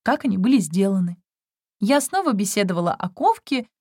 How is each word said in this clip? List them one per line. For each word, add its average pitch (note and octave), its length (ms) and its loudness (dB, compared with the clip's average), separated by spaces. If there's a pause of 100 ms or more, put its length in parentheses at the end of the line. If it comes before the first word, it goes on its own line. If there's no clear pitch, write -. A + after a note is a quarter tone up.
как C#4+ 220 -2
они G3 140 0
были B3 200 4
сделаны". F3+ 640 0 (560)
Я C4+ 220 2
снова F4 320 -2
беседовала F#3+ 640 -2
о F#3 160 -6
ковке C#4+ 580 -2 (120)